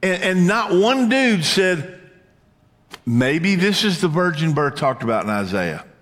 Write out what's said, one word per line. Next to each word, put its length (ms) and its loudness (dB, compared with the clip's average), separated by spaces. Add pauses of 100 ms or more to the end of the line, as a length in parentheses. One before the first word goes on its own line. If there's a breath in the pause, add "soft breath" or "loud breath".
And, 220 0
and 240 2
not 240 0
one 380 2
dude 340 2
said, 580 -2 (1000)
"Maybe 520 0
this 280 0
is 160 0
the 80 0
virgin 460 0
birth 220 -2
talked 260 -2
about 220 -2
in 80 -6
Isaiah." 520 -4 (180)